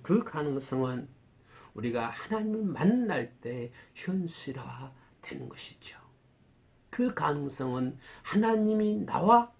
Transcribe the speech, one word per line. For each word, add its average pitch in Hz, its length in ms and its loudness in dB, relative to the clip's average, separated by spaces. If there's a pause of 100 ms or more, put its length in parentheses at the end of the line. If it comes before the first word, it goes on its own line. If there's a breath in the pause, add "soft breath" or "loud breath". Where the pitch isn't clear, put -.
그 214 220 4
가능성은 135 840 -4 (680 loud breath)
우리가 117 340 -2
하나님을 220 540 -4
만날 180 760 2
때 120 320 -8 (220 loud breath)
현실화되는 131 1500 -8
것이죠. - 500 -16 (920)
그 247 260 0
가능성은 135 840 -2 (240 loud breath)
하나님이 214 840 2
나와 233 560 6